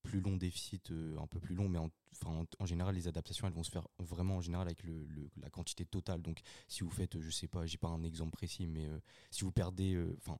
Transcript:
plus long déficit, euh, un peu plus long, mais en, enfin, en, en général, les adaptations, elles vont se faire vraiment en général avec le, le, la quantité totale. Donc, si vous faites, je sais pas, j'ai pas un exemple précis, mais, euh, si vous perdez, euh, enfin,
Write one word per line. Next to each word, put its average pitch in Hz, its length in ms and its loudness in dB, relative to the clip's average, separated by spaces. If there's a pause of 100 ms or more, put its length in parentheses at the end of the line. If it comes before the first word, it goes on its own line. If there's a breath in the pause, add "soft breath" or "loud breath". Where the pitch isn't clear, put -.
plus - 160 2
long 95 160 4
déficit, 90 560 -2
euh, 80 280 -2
un 76 80 -4
peu 87 120 -4
plus 87 140 -2
long, 95 160 4
mais 87 80 4
en, 80 140 2 (220)
enfin, - 180 -4
en, 80 140 2 (140)
en 101 60 2
général, 90 300 4
les 87 120 0
adaptations, 82 380 -2
elles 90 80 2
vont 82 100 -2
se - 60 -4
faire 85 180 -2 (120)
vraiment 90 380 2
en 90 40 2
général 87 260 0
avec 82 160 -4
le, 80 220 -6
le, 73 320 -6
la 71 140 -10
quantité - 340 -4
totale. 87 380 0
Donc, 82 180 -2 (260 loud breath)
si - 140 -6
vous 87 80 2
faites, 85 300 0
je 80 100 -4
sais - 180 -2
pas, 85 200 -2
j'ai 82 100 -2
pas 82 120 2
un 82 140 0
exemple 82 280 0
précis, 87 340 -2
mais, 78 220 0
euh, 78 120 -2 (300 loud breath)
si - 140 -2
vous 95 80 2
perdez, 92 420 4
euh, 85 240 2
enfin, - 220 -6